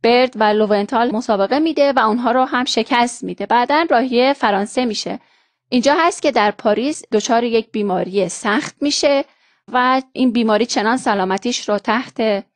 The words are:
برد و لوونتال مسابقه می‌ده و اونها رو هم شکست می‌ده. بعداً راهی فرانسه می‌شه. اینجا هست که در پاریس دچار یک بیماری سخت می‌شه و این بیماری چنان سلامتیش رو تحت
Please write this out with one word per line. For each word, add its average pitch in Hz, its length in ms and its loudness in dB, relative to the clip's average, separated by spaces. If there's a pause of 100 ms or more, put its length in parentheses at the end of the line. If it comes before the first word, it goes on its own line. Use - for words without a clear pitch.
برد 247 320 4
و 214 80 0
لوونتال 214 680 2
مسابقه 214 480 0
می‌ده 285 340 2
و 254 60 2
اونها 240 320 2
رو 262 140 2
هم 247 200 -2
شکست 240 580 -2
می‌ده. 185 220 -8
بعداً 285 440 2
راهی 254 440 2
فرانسه 208 520 -2
می‌شه. 202 340 -6 (500)
اینجا 254 280 2
هست 339 240 0
که 294 100 0
در 208 200 2
پاریس 226 600 -2
دچار 226 320 0
یک 226 280 -2
بیماری 185 580 -2
سخت - 520 -4
می‌شه 285 440 0 (480)
و 254 280 2 (120)
این 254 180 0
بیماری 220 340 2
چنان 233 320 -2
سلامتیش 202 720 -2
رو 208 80 0
تحت 220 680 -2 (100)